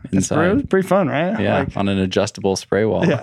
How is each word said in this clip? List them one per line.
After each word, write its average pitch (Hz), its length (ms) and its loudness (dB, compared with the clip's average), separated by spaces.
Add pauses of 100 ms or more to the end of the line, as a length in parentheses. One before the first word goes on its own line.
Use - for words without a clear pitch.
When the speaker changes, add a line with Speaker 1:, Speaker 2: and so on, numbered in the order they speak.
Speaker 1:
It's - 60 -16
pre-, 95 80 0
Speaker 2:
inside. 151 320 0
Speaker 1:
it 208 40 2
was 277 120 0
pretty 190 220 0
fun, 180 200 2
right? 160 320 -2
Speaker 2:
Yeah, 101 180 2
Speaker 1:
Like, 92 180 -4
Speaker 2:
on 98 120 0
an 98 100 0
adjustable 95 560 0
spray 98 300 0
wall. 92 220 0
Speaker 1:
Yeah, 147 160 2